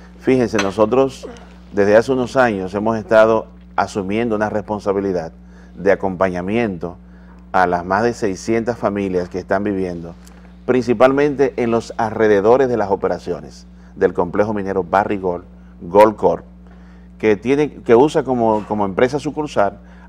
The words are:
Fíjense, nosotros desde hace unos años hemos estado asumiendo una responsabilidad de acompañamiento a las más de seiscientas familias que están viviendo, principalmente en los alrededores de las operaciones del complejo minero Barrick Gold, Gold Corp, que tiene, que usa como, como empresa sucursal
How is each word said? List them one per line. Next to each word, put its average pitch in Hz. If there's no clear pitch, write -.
Fíjense, 127
nosotros 107
desde 104
hace 117
unos 127
años 98
hemos 110
estado 110
asumiendo 104
una 107
responsabilidad 98
de 92
acompañamiento 92
a 92
las 87
más 95
de 120
seiscientas 113
familias 98
que 92
están 98
viviendo, 90
principalmente 127
en 117
los 113
alrededores 110
de 120
las 104
operaciones 85
del 92
complejo 95
minero 98
Barrick 98
Gold, 90
Gold 104
Corp, 87
que 107
tiene, 135
que -
usa 147
como, 113
como 104
empresa 123
sucursal 139